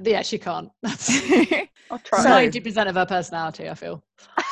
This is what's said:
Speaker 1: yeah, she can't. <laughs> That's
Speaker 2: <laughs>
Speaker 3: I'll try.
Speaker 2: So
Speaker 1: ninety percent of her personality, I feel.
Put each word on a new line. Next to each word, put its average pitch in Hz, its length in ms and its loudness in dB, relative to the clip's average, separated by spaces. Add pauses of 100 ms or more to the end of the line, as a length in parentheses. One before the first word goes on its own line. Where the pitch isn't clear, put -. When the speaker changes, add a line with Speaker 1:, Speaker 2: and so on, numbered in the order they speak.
Speaker 1:
yeah, 196 180 2
she 190 160 -6
can't. 165 380 -6
<laughs> - 80 -18
That's - 260 -6
Speaker 2:
<laughs> - 840 2
Speaker 3:
I'll 247 80 -10
try. - 220 0
Speaker 2:
So 240 80 6
Speaker 1:
ninety 240 300 4
percent 208 300 -2
of 175 60 -4
her 180 120 2
personality, 165 640 -6
I 160 40 -10
feel. 165 300 -12 (480)